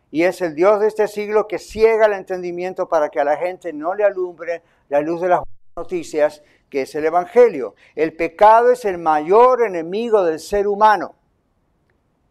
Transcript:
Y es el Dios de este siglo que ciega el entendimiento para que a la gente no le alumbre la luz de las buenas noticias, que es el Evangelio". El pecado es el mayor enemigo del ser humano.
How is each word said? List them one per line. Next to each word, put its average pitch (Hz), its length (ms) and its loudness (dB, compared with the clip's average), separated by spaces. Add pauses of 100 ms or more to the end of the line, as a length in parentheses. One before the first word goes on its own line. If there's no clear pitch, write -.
(100)
Y 160 140 0
es 180 180 -2
el 165 120 -6
Dios 196 240 2
de 214 100 0
este 208 200 -2
siglo 208 400 -4
que 170 100 -6
ciega 220 460 2
el 208 80 2
entendimiento 185 760 -8
para 151 220 0
que 156 100 -6
a 143 60 0
la 143 140 0
gente 180 340 -8
no 156 220 -6
le 208 100 -2
alumbre 175 580 -4 (280)
la 143 100 2
luz 165 220 -4
de 185 80 -2
las 170 80 4
buenas - 360 -12
noticias, 160 680 -4 (260)
que 139 140 -4
es 131 120 -10
el 156 120 -4
Evangelio". 175 680 2 (200)
El 156 200 -2
pecado 220 560 4
es 247 140 -2
el 185 140 -4
mayor 185 640 4
enemigo 196 600 0
del 160 160 -2
ser 202 300 -2
humano. 202 460 2 (1160)